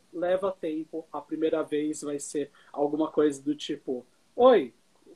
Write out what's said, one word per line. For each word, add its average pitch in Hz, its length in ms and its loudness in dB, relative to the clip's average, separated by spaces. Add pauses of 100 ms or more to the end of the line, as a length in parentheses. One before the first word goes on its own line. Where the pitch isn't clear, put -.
(120)
leva 185 400 0
tempo. 160 600 -6
A 147 80 -8
primeira 156 420 0
vez 151 400 -2
vai 147 180 -4
ser - 300 -6 (220)
alguma 151 380 0
coisa 147 320 0
do 147 140 -2
tipo, 143 500 -8 (300)
"Oi, 220 360 6 (440)